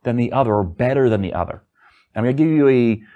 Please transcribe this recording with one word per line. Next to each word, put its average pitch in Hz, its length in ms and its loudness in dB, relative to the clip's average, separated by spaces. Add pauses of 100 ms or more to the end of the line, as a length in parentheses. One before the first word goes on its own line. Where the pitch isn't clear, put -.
than 120 120 -2
the 120 160 -2
other 117 240 0
or 104 80 0
better 123 460 0
than 107 120 0
the 95 120 -6
other? - 300 -8 (520)
I'm 107 80 -4
gonna 127 100 0
give 156 140 0
you 151 220 2
a, 117 320 2 (140)